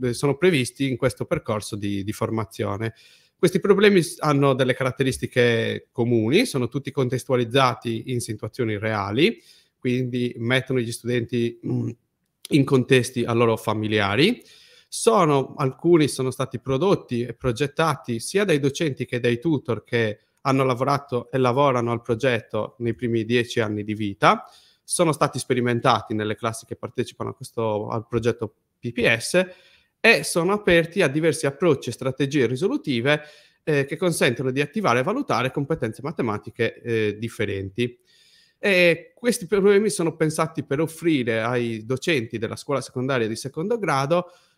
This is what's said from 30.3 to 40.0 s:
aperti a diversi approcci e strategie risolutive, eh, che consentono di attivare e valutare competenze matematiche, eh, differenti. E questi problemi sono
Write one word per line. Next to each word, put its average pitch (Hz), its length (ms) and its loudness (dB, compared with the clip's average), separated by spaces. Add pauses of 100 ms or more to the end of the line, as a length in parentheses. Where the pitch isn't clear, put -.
aperti 180 480 2
a 170 60 4
diversi 151 400 0
approcci 139 440 0
e - 20 -4
strategie 131 540 0
risolutive, 143 720 0 (420)
eh, 143 220 0
che - 120 -8
consentono 147 540 0
di 131 100 -2
attivare 143 380 0
e 127 60 2
valutare 143 480 -2
competenze 135 500 -4
matematiche, 117 800 -4
eh, 110 340 0
differenti. 104 840 -6 (580)
E 180 560 2
questi 240 320 -2
problemi 202 440 4
sono 165 260 -2